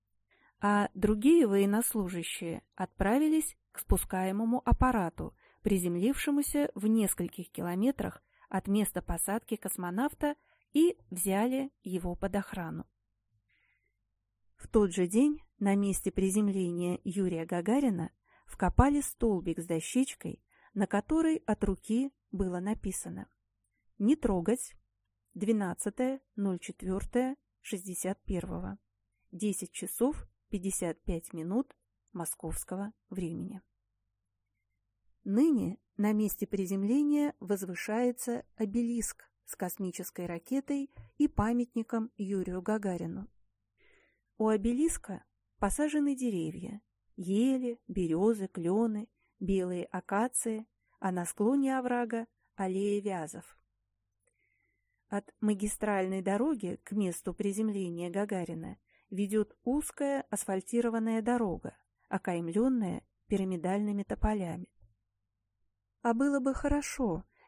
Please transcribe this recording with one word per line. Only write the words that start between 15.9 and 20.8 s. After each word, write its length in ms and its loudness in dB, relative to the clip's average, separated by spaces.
приземления 920 0
Юрия 420 -2
Гагарина 640 0
вкопали 560 4
столбик 580 0
с 60 -6
дощечкой, 800 -2
на 120 2